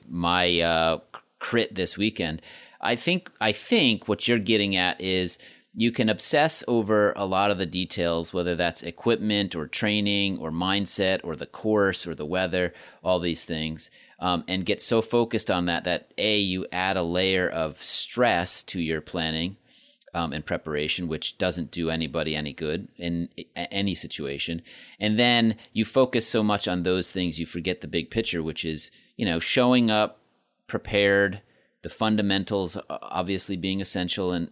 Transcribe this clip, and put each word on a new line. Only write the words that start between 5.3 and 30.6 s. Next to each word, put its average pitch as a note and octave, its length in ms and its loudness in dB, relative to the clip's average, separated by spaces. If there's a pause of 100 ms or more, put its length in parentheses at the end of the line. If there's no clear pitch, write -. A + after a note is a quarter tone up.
you A2+ 160 2
can A2+ 200 2
obsess D3+ 580 2
over G#2+ 480 4
a G2+ 80 -2
lot F#2+ 260 2
of G2+ 60 0
the F#2 100 -2
details, E2+ 640 -2
whether F2 220 0
that's E2+ 280 0
equipment G2+ 760 0
or D#2 100 -4
training G2+ 720 0
or D#2+ 120 -6
mindset F#2+ 760 0
or D#2+ 100 -6
the - 120 -10
course G2+ 600 2
or E2+ 80 -6
the D2+ 120 -8
weather, F2+ 480 0 (280)
all F2+ 160 2
these E2+ 280 -2
things, D#2+ 440 -4 (300)
um, F2 260 0
and F#2 200 -2
get G2+ 160 -2
so A2+ 180 2
focused A#2 500 0
on F2+ 140 2
that, E2+ 200 -2
that F2 340 -4
A, G#2 200 2
you F#2 320 0
add F#2 280 0
a F2+ 40 0
layer F#2 460 2
of D#2+ 340 -4
stress - 840 0
to - 160 -8
your D#2 200 0
planning, E2 560 -4 (580)
um, E2 200 -4
and D#2 120 -8
preparation, D#2 640 -4
which D2+ 300 -6
doesn't F2 320 -2
do E2 200 -2
anybody D#2+ 460 -2
any D2 160 -4
good E2 360 -6 (100)
in E2+ 400 -4
a-, - 340 -10
any G2 220 0
situation. D2+ 680 -6 (380)
And G#2+ 180 2
then A#2 380 4 (160)
you G#2+ 140 2
focus B2+ 420 2
so A2+ 140 2
much G#2 260 0
on F2+ 140 0
those F2+ 280 0
things, F2 300 -2
you E2 60 -4
forget F2+ 340 -4
the D#2+ 80 -10
big E2 220 -4
picture, F#2 320 -2
which D#2 240 -6
is, D#2 240 -6 (260)
you - 80 -2
know, E2 160 0
showing B2 500 4
up G#2+ 300 2 (460)